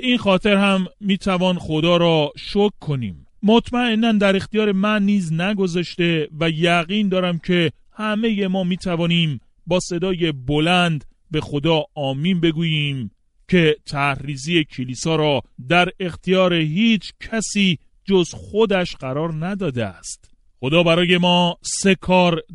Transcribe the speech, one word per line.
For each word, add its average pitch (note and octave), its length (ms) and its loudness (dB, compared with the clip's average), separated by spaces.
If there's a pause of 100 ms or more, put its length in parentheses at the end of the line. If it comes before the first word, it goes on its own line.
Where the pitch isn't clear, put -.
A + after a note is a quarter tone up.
این B3 140 4
خاطر G3+ 380 2
هم G3 320 2 (120)
می‌توان F#3 600 0
خدا D#3+ 380 2
را E3 400 2
شکر G3+ 420 0
کنیم. A#2 480 -6 (160)
مطمئناً A#3 680 2
در G3+ 240 4
اختیار G#3+ 360 0
من G3+ 320 0
نیز G3 300 0
نگذاشته E3+ 920 -2 (120)
و E3 100 0
یقین E3+ 600 0
دارم F3+ 300 0
که F3 320 0 (200)
همهٔ G#3+ 560 -2
ما F#3 160 -2
می‌توانیم E3+ 760 -2 (280)
با F3 120 0
صدای E3+ 520 -2
بلند D3+ 720 0 (260)
به D#3 100 -2
خدا D3 420 0 (120)
آمین D3 440 -2
بگوییم D3+ 720 -2 (360)
که D#3+ 380 4
طرحریزی C#3+ 800 -2
کلیسا C3 520 -6
را D3+ 260 0 (280)
در F3 200 4 (100)
اختیار F#3 540 0
هیچ F3 640 0
کسی G3+ 600 -2 (260)
جز F#3 280 0
خودش G3 640 -2
قرار D#3 500 -6
نداده F3 400 -4
است. - 460 -16 (280)
خدا D#3 240 2
برای F3 340 4
ما F3 440 2
سه - 340 0
کار F3 460 2 (140)